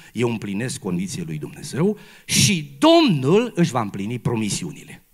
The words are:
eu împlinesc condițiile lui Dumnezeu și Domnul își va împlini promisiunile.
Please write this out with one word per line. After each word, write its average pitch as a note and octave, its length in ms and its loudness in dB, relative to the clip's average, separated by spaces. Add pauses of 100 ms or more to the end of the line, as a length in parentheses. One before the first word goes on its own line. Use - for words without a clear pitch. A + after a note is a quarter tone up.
(120)
eu A#2+ 180 -2
împlinesc G#2+ 480 -6
condițiile F2+ 460 -4
lui D#2 140 -8
Dumnezeu F#3 600 -4 (260)
și D#3 540 0
Domnul A#3 760 4
își E3+ 160 2
va B2 100 -2
împlini G#2 380 -6
promisiunile. G#2+ 840 -4 (140)